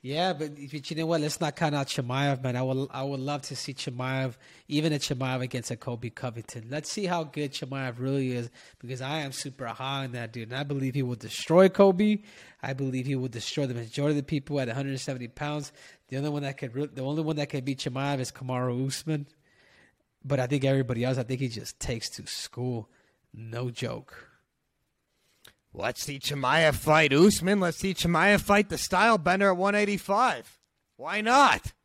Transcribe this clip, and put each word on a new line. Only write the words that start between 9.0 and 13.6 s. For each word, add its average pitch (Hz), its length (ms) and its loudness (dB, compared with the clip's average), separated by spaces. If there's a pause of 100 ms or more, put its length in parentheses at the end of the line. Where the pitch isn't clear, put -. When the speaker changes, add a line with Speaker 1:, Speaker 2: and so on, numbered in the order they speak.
Speaker 1:
I 143 200 -4
am 139 100 -6
super 131 360 -10
high 135 380 -4
on 123 80 -8
that 117 200 -8
dude, 113 180 -8
and 127 80 -6
I 143 60 -4
believe 131 300 -2
he 139 80 0
will 123 120 -2
destroy 165 540 6
Colby. 202 560 6 (360)
I 135 120 -4
believe 131 340 -2
he 139 100 0
will 127 120 -2
destroy 120 380 -4